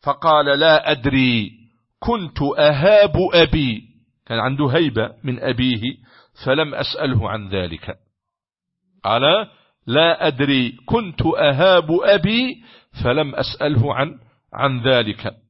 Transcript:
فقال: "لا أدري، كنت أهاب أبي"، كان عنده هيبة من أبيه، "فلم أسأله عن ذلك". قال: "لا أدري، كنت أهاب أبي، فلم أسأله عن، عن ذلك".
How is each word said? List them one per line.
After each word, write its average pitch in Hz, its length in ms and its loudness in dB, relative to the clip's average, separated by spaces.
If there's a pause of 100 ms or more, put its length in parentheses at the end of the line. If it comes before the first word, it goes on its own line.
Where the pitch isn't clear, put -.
فقال: 147 420 2 (140)
"لا 156 320 4
أدري، 127 600 0 (480)
كنت 202 420 -4 (160)
أهاب 151 560 4 (200)
أبي"، 156 480 2 (440)
كان 113 140 -4
عنده 135 280 -2
هيبة 123 460 0 (100)
من 131 160 -6
أبيه، 123 420 -2 (640)
"فلم 143 300 -2
أسأله 120 540 -4
عن 104 200 -8
ذلك". 90 500 -8 (1040)
قال: 110 180 0 (680)
"لا 160 400 2
أدري، 135 440 0 (140)
كنت 208 360 -4
أهاب 160 680 2
أبي، 202 720 0 (400)
فلم 135 320 0
أسأله 143 600 -2
عن، 135 240 -4 (340)
عن 127 340 -2
ذلك". 117 480 -2 (140)